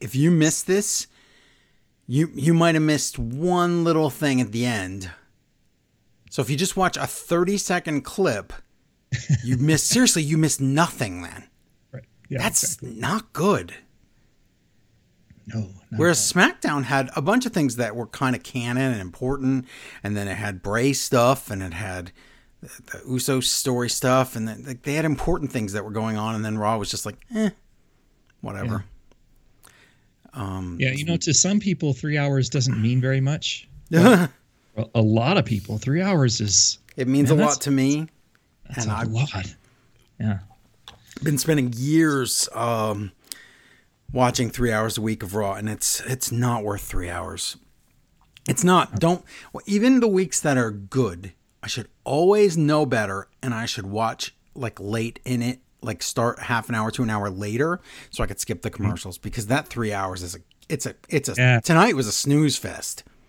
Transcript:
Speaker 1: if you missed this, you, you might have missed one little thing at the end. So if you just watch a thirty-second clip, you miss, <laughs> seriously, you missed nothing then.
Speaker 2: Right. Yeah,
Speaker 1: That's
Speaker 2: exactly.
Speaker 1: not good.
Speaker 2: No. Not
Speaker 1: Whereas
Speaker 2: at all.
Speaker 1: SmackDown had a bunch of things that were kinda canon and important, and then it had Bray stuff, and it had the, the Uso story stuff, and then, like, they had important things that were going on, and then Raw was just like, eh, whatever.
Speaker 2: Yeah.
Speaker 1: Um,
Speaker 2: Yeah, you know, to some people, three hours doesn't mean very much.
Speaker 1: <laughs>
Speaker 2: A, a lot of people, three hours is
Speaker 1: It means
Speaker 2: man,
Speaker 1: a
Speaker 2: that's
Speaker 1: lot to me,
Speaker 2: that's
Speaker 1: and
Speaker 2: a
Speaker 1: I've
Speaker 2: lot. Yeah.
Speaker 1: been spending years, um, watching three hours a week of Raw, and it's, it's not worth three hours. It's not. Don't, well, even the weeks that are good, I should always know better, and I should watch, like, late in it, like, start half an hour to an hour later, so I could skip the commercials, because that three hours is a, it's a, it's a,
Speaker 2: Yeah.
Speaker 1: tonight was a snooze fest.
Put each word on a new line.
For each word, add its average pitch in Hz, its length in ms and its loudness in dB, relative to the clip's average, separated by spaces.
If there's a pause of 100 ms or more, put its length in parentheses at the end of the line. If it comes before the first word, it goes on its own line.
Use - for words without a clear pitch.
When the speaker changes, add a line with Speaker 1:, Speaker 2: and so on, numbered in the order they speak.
Speaker 1:
if 120 140 -10
you 147 160 4
missed 156 360 2
this, 202 400 0 (1000)
you, 143 280 0
you 156 180 2
might 165 220 6
have 156 100 4
missed 151 340 0
one 175 640 0
little 160 280 2
thing 127 320 0
at 104 100 -2
the 117 140 0
end. 95 440 -4 (1160)
So - 140 -4
if 117 80 -4
you 147 60 0
just 180 200 -2
watch 185 200 2
a 135 100 -4
thirty-second 175 960 -2
clip, 127 500 -2 (920)
you 127 120 0
miss, 151 260 4
<laughs> - 20 -4
seriously, 240 380 4
you 151 140 0
missed 156 240 2
nothing 135 600 0
then. 85 220 -14 (480)
Speaker 2:
Right. 127 100 -16 (260)
Yeah, 135 100 -4
Speaker 1:
That's 214 260 0
Speaker 2:
exactly. - 260 -6 (100)
Speaker 1:
not 196 320 -4
good. 143 400 0 (1700)
Speaker 2:
No. 110 140 -6 (300)
Not 110 80 -4
Speaker 1:
Whereas 165 380 2
Speaker 2:
at - 60 -
all. 262 80 6
Speaker 1:
SmackDown 147 340 -2
had 135 300 0
a 156 80 -2
bunch 240 240 2
of - 60 -6
things 139 240 0
that 113 180 -4
were 117 120 -6
kinda 127 320 -2
canon 127 540 -2
and 107 80 -4
important, 131 640 -4 (360)
and 104 140 -4
then 101 120 -4
it 92 80 -6
had 104 260 -8
Bray 117 300 0
stuff, 127 580 2
and 98 120 -6
it 87 120 -8
had 92 380 -10 (480)
the, 147 80 -18 (240)
the - 160 -14
Uso 127 320 0
story 123 500 0
stuff, 127 460 2
and 110 120 -4
then, 110 180 -12
like, 131 160 -12
they 143 120 -4
had 160 100 2
important 156 480 0
things 107 200 -2
that 101 120 -4
were 107 60 -12
going 110 260 -2
on, 110 180 -4
and 107 100 -4
then 107 140 -4
Raw 107 200 0
was 101 120 -4
just - 160 -6
like, 104 100 -10 (180)
eh, 214 160 0 (880)
whatever. 98 440 -6 (800)
Speaker 2:
Yeah. - 60 -20 (640)
Speaker 1:
Um, 92 480 -8
Speaker 2:
Yeah, 131 120 2
you 143 120 -6
know, 170 140 0
to 156 160 -2
some 202 260 2
people, 160 320 0
three 147 260 -2
hours 135 300 2
doesn't 123 320 0
mean 123 200 2
very 135 200 0
much. - 480 -4 (220)
Speaker 1:
<laughs> 175 400 8 (460)
Speaker 2:
A, 107 80 -4 (120)
a 117 40 6
lot 113 380 4
of - 60 2
people, 107 340 -4
three 147 240 0
hours 151 380 2
is - 380 2 (180)
Speaker 1:
It 131 100 -2
means 135 240 4
Speaker 2:
man, 156 80 6
Speaker 1:
a - 40 4
Speaker 2:
that's 147 160 4
Speaker 1:
lot - 20 -18
to 143 100 -2
me, 139 380 2 (600)
Speaker 2:
that's 123 140 -8
Speaker 1:
and 107 80 -2
Speaker 2:
a 104 60 -2
Speaker 1:
I've 113 120 -2
Speaker 2:
lot. 110 460 -2 (640)
Yeah. 104 220 -2 (800)
Speaker 1:
been 147 160 2
spending 139 380 0
years, 143 760 2
um, 110 600 -2 (1000)
watching 123 380 2
three 120 220 0
hours 110 260 0
a - 20 -4
week 110 220 -4
of 98 140 -8
Raw, 101 180 0
and 104 140 -6
it's, - 320 -4
it's 127 320 -6
not 120 320 0
worth 101 180 -4
three 87 260 -4
hours. 87 480 -8 (920)
It's 135 160 0
not. 180 340 4
Don't, 175 260 2 (280)
well, - 120 -14
even 233 360 4
the 233 80 6
weeks 185 320 2
that 143 180 2
are 113 140 0
good, 98 640 -4 (280)
I - 60 -10
should - 180 -8 (160)
always 180 540 4
know 151 280 4
better, 104 440 0 (160)
and 123 100 -2
I 113 120 -4
should 98 200 -6
watch, 113 480 -4 (220)
like, 123 240 -8
late 113 440 -4
in 127 160 0
it, 120 200 -4 (220)
like, 110 200 -6
start 117 380 -2
half 117 280 -2
an 120 60 -4
hour 110 160 -2
to 127 140 -4
an 110 60 0
hour 104 200 -2
later, 113 500 -2 (300)
so - 140 -4
I - 20 0
could - 140 -8
skip - 220 -6
the 120 80 -6
commercials, 98 480 -4
because 104 280 -8
that 139 220 -2
three 113 240 -4
hours 92 320 -4
is 87 100 -10
a, 87 40 -14 (300)
it's 143 160 -4
a, 117 120 -8 (120)
it's - 200 -2
a, 117 100 -6
Speaker 2:
Yeah. 123 220 6
Speaker 1:
tonight 175 340 6
was 127 140 0
a 101 40 -4
snooze 143 440 2
fest. - 480 -10 (240)